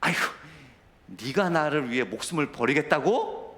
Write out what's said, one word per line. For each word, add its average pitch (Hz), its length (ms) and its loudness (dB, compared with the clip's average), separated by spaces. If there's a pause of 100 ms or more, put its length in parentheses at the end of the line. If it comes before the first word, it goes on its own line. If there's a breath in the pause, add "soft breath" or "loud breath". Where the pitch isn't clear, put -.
아이고, 170 200 0 (840 loud breath)
네가 135 440 -2
나를 151 400 2
위해 123 140 2
목숨을 127 480 -4
버리겠다고? 151 880 2 (180)